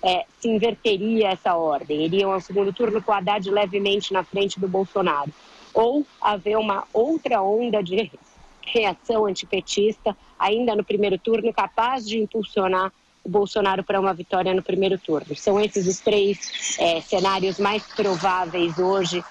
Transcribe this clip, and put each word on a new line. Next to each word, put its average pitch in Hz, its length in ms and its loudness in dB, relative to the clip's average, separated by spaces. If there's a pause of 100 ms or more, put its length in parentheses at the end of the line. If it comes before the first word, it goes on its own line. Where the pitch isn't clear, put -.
é, 180 240 0 (140)
se - 100 -4
inverteria 214 800 0
essa 185 260 0
ordem. 151 500 0
Iriam 196 260 2
ao 190 100 0
segundo 196 320 0
turno 220 280 0
com 214 100 -2
o 202 40 4
Haddad 196 340 -2
levemente 202 640 0
na 185 100 0
frente 196 360 -4
do 196 80 -2
Bolsonaro. 180 640 0 (420)
Ou 247 320 2 (160)
haver 208 360 0
uma 214 260 0 (100)
outra 247 480 2
onda 214 400 0
de 185 300 -2 (540)
reação 214 600 0
antipetista, 202 880 -2 (240)
ainda 220 360 0
no 208 80 0
primeiro 196 340 0
turno, 226 360 0
capaz 226 540 -2
de 214 120 -4
impulsionar 190 720 -2 (320)
o - 60 -10
Bolsonaro 196 540 0
para 196 160 0
uma 190 140 0
vitória 180 400 -2
no 185 80 0
primeiro 190 360 0
turno. 147 380 -4
São 202 240 2
esses 208 280 0
os 165 120 -2
três, - 760 0
é, 170 220 0
cenários 190 580 0
mais 208 260 0
prováveis 180 920 0
hoje 180 540 0